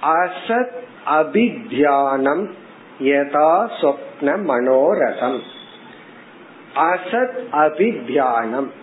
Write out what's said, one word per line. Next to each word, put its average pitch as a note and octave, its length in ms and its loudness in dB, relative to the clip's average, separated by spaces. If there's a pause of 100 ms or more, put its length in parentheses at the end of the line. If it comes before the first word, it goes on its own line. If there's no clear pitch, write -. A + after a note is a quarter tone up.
அசத் F3+ 680 -2 (340)
அபித்யானம் C#3+ 1300 0 (560)
யதா C#3+ 500 2 (220)
சொப்ன C#3+ 680 -2
மனோரதம். C3 1000 0 (1400)
அசத் G3+ 580 -2 (160)
அபித்யானம். C3+ 1120 0 (140)